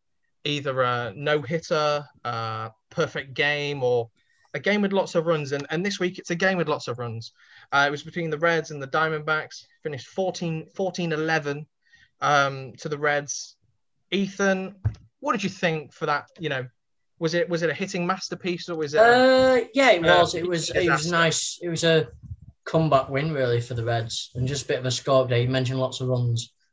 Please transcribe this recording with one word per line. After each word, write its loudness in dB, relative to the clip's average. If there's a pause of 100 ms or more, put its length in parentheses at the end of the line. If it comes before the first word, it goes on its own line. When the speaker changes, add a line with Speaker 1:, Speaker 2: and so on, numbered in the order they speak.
(440)
Speaker 1:
either -2
a 0
no-hitter, -2 (200)
a -6 (200)
perfect -4
game, -2
or 0 (440)
a -6
game 0
with 0
lots 0
of 2
runs. 0
And, -4
and -2
this -4
week -4
it's -10
a -4
game 0
with -2
lots -4
of -6
runs. -10 (400)
Uh, 4
it 2
was -6
between -8
the -4
Reds 0
and -10
the -8
Diamondbacks. -2 (180)
Finished -10
fourteen, -4
fourteen -2
eleven, -2 (560)
um, 0
to -8
the -6
Reds. -4 (540)
Ethan, 0 (460)
what 0
did -2
you -2
think -4
for -8
that? -2 (120)
You -4
know, -4 (540)
was 0
it, 2
was -2
it 2
a -2
hitting -4
masterpiece, -4
or -6
was -2
it 4
a, 10
Speaker 2:
Uh, 6 (120)
yeah, 6
it 2
Speaker 1:
uh, 8
Speaker 2:
was. 2
It -4
was, -2
it -2
was 4
Speaker 1:
disaster? -2
Speaker 2:
nice. 0
It -6
was -2
a 4 (560)
comeback 2
win, -2
really, 2
for -6
the -4
Reds, -4
and -2
just -4
a -8
bit 0
of -4
a 0
score 2
update. 2
You 0
mentioned 0
lots -2
of -2
runs. 0 (200)